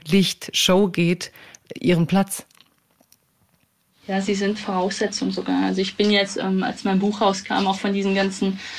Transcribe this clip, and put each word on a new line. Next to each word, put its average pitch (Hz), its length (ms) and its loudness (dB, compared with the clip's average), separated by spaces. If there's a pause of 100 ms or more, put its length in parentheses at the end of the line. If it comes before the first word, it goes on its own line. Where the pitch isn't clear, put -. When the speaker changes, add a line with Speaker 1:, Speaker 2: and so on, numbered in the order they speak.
Speaker 1:
Licht, 180 500 2
Show 196 340 4
geht, 175 420 0 (480)
ihren 170 280 4
Platz. 190 380 0 (1600)
Speaker 2:
Ja, 196 140 -2
sie 196 160 -2
sind 202 240 -2
Voraussetzung 196 720 -2
sogar. 185 320 -2
Also 190 160 0
ich 196 160 -2
bin 208 160 2
jetzt, 196 260 0
ähm, 190 240 0
als - 220 -6
mein 190 160 2
Buch 208 220 0
rauskam, 196 460 0
auch 190 120 0
von 202 140 -2
diesen 196 220 0
ganzen 190 440 0 (200)